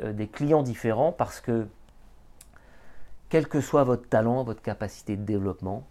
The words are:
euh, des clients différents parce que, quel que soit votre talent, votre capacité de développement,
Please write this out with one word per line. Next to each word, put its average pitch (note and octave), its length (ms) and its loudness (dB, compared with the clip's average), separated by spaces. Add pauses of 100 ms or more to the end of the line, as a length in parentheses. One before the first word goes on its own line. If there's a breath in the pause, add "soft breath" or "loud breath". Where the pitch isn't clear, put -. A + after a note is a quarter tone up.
euh, A2 100 -4
des G#2 140 -4
clients D3 360 4
différents A#2+ 500 0
parce - 280 -4
que, A#2 260 0 (1600 soft breath)
quel D#3+ 180 2
que D3 140 0
soit C#3+ 240 4
votre B2 240 0
talent, A#2 340 2
votre A#2 200 -8
capacité G#2+ 540 -6
de G#2 60 -6
développement, G2 680 -4